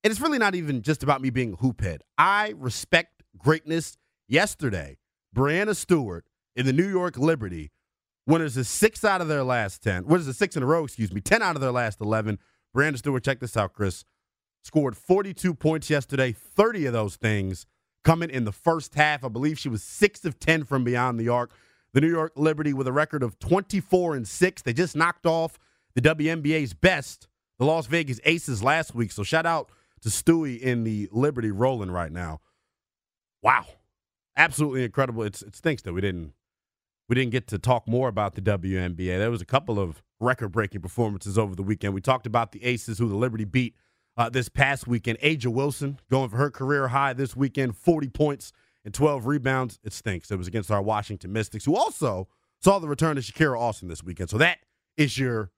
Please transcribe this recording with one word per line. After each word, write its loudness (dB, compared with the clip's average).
And 4
it's -4
really 0
not 2
even -4
just -2
about 2
me 0
being -2
a -12
hoop -2
head. -6
I 2
respect -2
greatness. 0
Yesterday, -2
Breanna 0
Stewart -2
in 0
the 4
New 4
York -2
Liberty, -2
winners 4
of 0
six 2
out 2
of -2
their 0
last -2
ten, -2
winners 4
of -6
six -2
in -2
a 0
row, 2
excuse -4
me, -4
ten 2
out 0
of -4
their 0
last -2
eleven. -2
Breanna 2
Stewart, -2
check -2
this -8
out, -2
Chris, -4
scored 0
forty-two 0
points 0
yesterday, 0
thirty 2
of 0
those -2
things -2
coming 4
in -2
the -4
first -2
half. 4
I -4
believe -2
she -8
was -4
six 2
of -6
ten 2
from 0
beyond 0
the 0
arc. 0
The 8
New 4
York -2
Liberty 0
with -2
a -2
record 0
of -6
twenty-four 0
and -6
six. -2
They -4
just -2
knocked 0
off -2
the 2
W 2
N -2
B 0
A's -2
best, 0
the 2
Las 2
Vegas -2
Aces, 0
last 0
week. -2
So -8
shout 0
out -2
to -4
Stewie 2
in 0
the -2
Liberty 0
rolling 0
right -4
now. -8
Wow. 4
Absolutely 2
incredible. -2
It's, -6
it -20
stinks -2
that -8
we -2
didn't, -4
we 2
didn't 2
get -2
to -6
talk 2
more 0
about -2
the -10
W 0
N -4
B -4
A. 0
There 0
was -4
a -12
couple 0
of -6
record-breaking 0
performances -2
over 0
the -8
weekend. -2
We -4
talked 0
about 0
the -18
Aces, -2
who 2
the -2
Liberty 0
beat, 0
uh, 2
this -2
past 0
weekend. 0
A'ja 0
Wilson -4
going 0
for -4
her 2
career -2
high 0
this -4
weekend, 0
forty 2
points -2
and -12
twelve 2
rebounds. 0
It -10
stinks. -6
It -2
was -6
against -4
our 2
Washington -4
Mystics, -4
who 2
also -2
saw 4
the -8
return 0
of -6
Shakira 2
Austin -4
this -12
weekend. -8
So -2
that 4
is 0
your -4